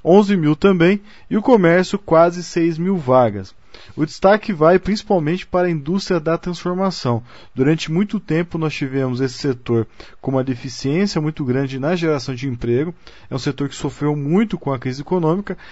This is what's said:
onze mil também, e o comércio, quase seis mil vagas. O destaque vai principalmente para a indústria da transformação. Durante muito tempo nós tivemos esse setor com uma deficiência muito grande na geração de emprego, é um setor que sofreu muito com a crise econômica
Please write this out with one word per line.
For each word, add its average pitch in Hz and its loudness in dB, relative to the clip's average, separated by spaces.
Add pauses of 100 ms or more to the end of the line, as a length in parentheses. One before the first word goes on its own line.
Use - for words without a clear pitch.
onze 202 6
mil 151 2
também, 190 4 (300)
e 196 0
o 220 0
comércio, 185 4
quase 175 4
seis 165 -2
mil 185 -2
vagas. 123 2 (380)
O 147 -2
destaque 202 2
vai 165 4
principalmente 180 -2
para 180 -2
a - -2
indústria 170 -2
da 160 -2
transformação. 175 -4 (320)
Durante 151 0
muito 202 -2
tempo 170 -4
nós 156 -4
tivemos 131 -4
esse 131 -2
setor 120 -2 (360)
com 135 -4
uma 131 0
deficiência 139 -4
muito 156 -4
grande 135 -2
na 143 -2
geração 156 -2
de 127 -8
emprego, 123 -2 (340)
é 131 -6
um 131 -6
setor 143 -4
que - -16
sofreu 147 -4
muito 170 0
com - -6
a 131 -4
crise 131 -6
econômica 180 -2 (140)